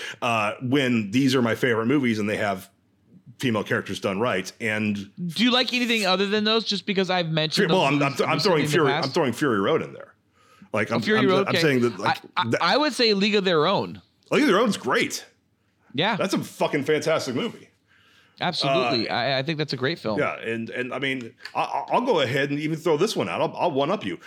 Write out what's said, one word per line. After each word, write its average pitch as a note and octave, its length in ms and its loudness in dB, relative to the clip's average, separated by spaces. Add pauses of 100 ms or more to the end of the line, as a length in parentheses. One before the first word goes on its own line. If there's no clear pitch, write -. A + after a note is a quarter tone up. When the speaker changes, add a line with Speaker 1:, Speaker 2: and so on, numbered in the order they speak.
(220)
Speaker 1:
uh, A2+ 400 0
when B2 500 0
these B2+ 240 2
are C3 60 2
my A2+ 140 2
favorite A2+ 320 0
movies B2 320 2
and G#2 100 -2
they G#2+ 80 -2
have G2+ 320 -4 (720)
female A2 240 0
characters G2+ 360 -4
done G2 200 -2
right. G#2 320 -2 (100)
And G#2+ 480 -2 (240)
Speaker 2:
Do G3 100 -2
you B3 80 4
like B3 220 0
anything A#3 320 0
other F#3 220 0
than G#3+ 160 0
those? A3 220 0
Just G3 200 -4
because F#3+ 240 0
I've F3+ 200 0
mentioned D#3 400 0
Speaker 1:
Well, F#3 120 4
Speaker 2:
those D3 60 4
Speaker 1:
I'm, C3+ 80 2
I'm, C#3+ 80 2
Speaker 2:
movies C#3 140 -2
Speaker 1:
th-, - 120 0
I'm D#3 100 0
throwing E3+ 220 4
Speaker 2:
recently - 20 2
in - 20 0
the D3+ 60 -2
Speaker 1:
Fury, D3+ 220 4
I'm D#3+ 100 -2
Speaker 2:
past? C3 100 -4
Speaker 1:
throwing C#3 200 2
Fury A#2 260 0
Road A#2 220 2
in D2 120 -10
there. - 180 -18 (600)
Like, G#2+ 180 0
Speaker 2:
Oh, - 40 0
Speaker 1:
I'm, A#3 60 0
Speaker 2:
Fury G#3+ 180 2
Speaker 1:
I'm, - 100 4
Speaker 2:
Road, F#3+ 180 2
Speaker 1:
I'm - 80 0
Speaker 2:
okay. E3+ 60 2
Speaker 1:
saying C#3 200 4
that, A#2 180 0
like, D3 180 0 (180)
Speaker 2:
I, A#2+ 60 -2
I, A#2 80 -2
Speaker 1:
that - 140 0
Speaker 2:
I F3+ 140 2
would D4 160 0
say A3+ 200 2
League G3+ 220 2
of G3 100 2
Their D#3+ 220 4
Own. A#2+ 340 -2 (300)
Speaker 1:
League G3+ 120 4
of D4+ 60 2
Their F#3 100 6
Own's A3 160 2
great. - 480 -2 (720)
Speaker 2:
Yeah. F#3+ 220 0
Speaker 1:
That's F#3 180 -2
a D4 60 0
fucking D#3 440 -4
fantastic D3+ 520 0
movie. - 340 -8 (720)
Speaker 2:
Absolutely. C3 680 0
Speaker 1:
Uh, F2+ 80 -4
Speaker 2:
I, B2+ 220 0
I C3+ 60 -2
think D3 160 -4
that's D3+ 140 -4
a C3+ 40 -6
great C3 220 -2
film. A2 200 -2
Speaker 1:
Yeah, F2+ 200 -2
and, A2+ 320 -6
and, B2+ 200 -6
I A#2 60 -6
mean, C3 380 -6 (180)
I, D3 80 -2
I, C#3 300 -4
I'll F#3 100 4
go A#3+ 200 2
ahead C3+ 280 0
and C#3+ 100 -2
even D#3 180 -2
throw D#3 200 2
this F3+ 180 0
one A#2+ 140 -2
out. F#2 120 -2
I'll, D#3+ 140 -2
I'll E3 160 0
one-up D3 320 0
you. F2 240 -6